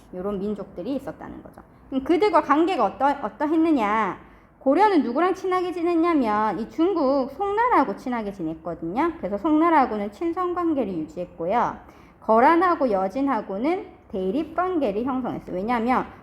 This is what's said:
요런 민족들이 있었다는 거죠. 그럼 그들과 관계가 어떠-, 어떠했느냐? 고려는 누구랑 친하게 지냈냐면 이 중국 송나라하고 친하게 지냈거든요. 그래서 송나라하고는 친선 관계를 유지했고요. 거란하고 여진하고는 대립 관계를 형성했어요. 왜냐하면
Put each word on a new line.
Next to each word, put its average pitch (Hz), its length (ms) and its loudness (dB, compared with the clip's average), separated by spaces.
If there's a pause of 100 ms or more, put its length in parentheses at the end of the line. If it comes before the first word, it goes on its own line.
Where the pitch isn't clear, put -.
(120)
요런 185 280 -6
민족들이 202 560 -8
있었다는 143 460 -12
거죠. - 200 -20 (260)
그럼 269 140 -4
그들과 330 400 4
관계가 302 420 2
어떠-, 269 380 0
어떠했느냐? 240 960 0 (400)
고려는 330 460 4
누구랑 320 300 0
친하게 370 360 -2
지냈냐면 320 880 2
이 220 100 -6
중국 285 640 2
송나라하고 403 640 2
친하게 233 380 -6
지냈거든요. 170 840 -4
그래서 202 200 -4
송나라하고는 285 720 2
친선 349 440 -4
관계를 302 380 -2
유지했고요. 175 840 -4 (440)
거란하고 294 680 4
여진하고는 233 1080 -2 (120)
대립 196 460 -4
관계를 277 500 -2
형성했어요. 254 500 -6
왜냐하면 226 520 0 (160)